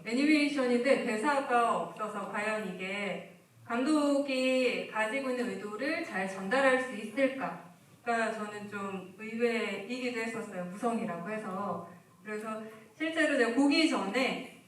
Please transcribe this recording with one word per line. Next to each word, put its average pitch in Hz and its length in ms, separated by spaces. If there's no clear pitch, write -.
애니메이션인데 262 1000
대사가 240 720
없어서 208 520
과연 208 440
이게 185 640
감독이 269 1300
가지고 254 380
있는 240 200
의도를 214 540
잘 190 240
전달할 254 540
수 226 120
있을까가 233 1400
저는 208 340
좀 196 500
의외이기도 226 1000
했었어요. 208 460
무성이라고 196 640
해서. 196 580
그래서 214 380
실제로 311 420
제가 233 160
보기 285 360
전에 202 760